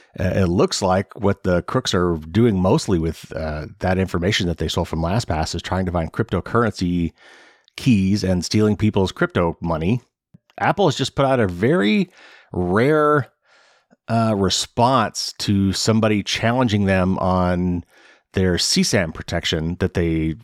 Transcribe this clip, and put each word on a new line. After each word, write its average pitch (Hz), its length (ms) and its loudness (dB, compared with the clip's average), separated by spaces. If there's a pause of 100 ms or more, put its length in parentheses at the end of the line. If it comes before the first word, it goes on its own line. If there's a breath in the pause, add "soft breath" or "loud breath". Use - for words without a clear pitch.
(180 loud breath)
Uh, 92 160 -2
it 95 120 2
looks 92 360 0
like 95 320 0
what 98 300 -2
the 90 180 2
crooks - 320 -4
are 87 220 2
doing 92 440 2
mostly 101 380 2
with, 80 380 -6
uh, 78 300 -8 (120)
that 92 180 0
information 92 520 0
that 82 100 -4
they 87 80 -2
stole 87 180 -2
from 82 160 -4
LastPass 85 540 -2
is 85 80 -6
trying 92 240 -4
to 87 60 -2
find 82 200 -2
cryptocurrency 90 1000 -2 (640 loud breath)
keys 98 480 2
and 90 200 0
stealing 107 320 2
people's 101 360 0
crypto 87 480 0
money. 85 400 -2 (580)
Apple 180 300 2
has 131 80 0
just - 180 -4
put 143 100 0
out 131 140 2
a 110 80 2
very 175 640 0 (420 loud breath)
rare, 135 760 2 (800 soft breath)
uh, 113 280 2
response 113 1000 0
to 98 340 0
somebody 107 520 0
challenging 110 600 0
them 95 320 2
on 90 680 0 (480 soft breath)
their 92 260 2
C - 240 0
sam 92 300 0
protection 85 680 -4
that 92 140 -2
they 80 480 0